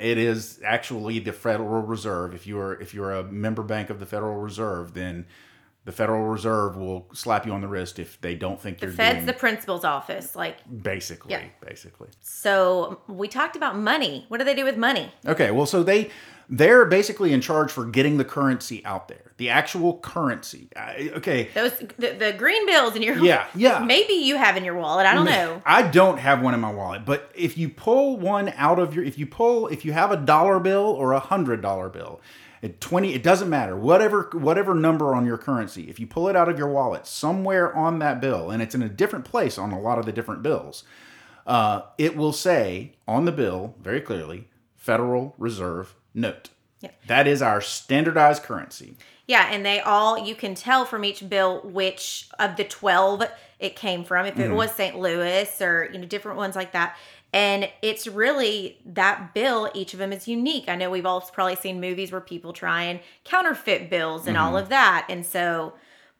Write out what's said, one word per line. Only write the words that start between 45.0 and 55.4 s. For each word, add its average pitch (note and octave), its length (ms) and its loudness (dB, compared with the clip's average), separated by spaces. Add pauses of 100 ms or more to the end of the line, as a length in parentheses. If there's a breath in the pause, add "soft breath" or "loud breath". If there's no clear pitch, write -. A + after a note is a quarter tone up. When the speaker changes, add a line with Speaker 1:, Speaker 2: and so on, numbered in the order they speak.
Speaker 1:
Reserve F#2+ 560 -6 (200)
note. - 360 -4 (300)
Speaker 2:
Yeah. - 100 -16 (160)
Speaker 1:
That C3+ 200 4
is C#3+ 160 2
our G#2+ 180 2
standardized D3+ 800 2
currency. - 540 -12 (300 soft breath)
Speaker 2:
Yeah, A#3 240 6
and G3+ 140 -2
they G3+ 160 0
all, A3 380 2
you G#3+ 160 -8
can G3 200 -8
tell B3+ 300 2
from A3 200 -6
each G3+ 240 -6
bill F#3+ 360 0
which F#3+ 640 -6 (100)
of G3 180 -2
the G3+ 80 -2
twelve G3 580 2 (360 loud breath)
it G3 180 -6
came F3+ 280 -6
from, F3+ 220 0
if G3 120 -6
it - 100 0
Speaker 1:
Mm-hmm. G#3 60 0
Speaker 2:
was A3 180 0
Saint F#3+ 260 -4
Louis F3+ 640 0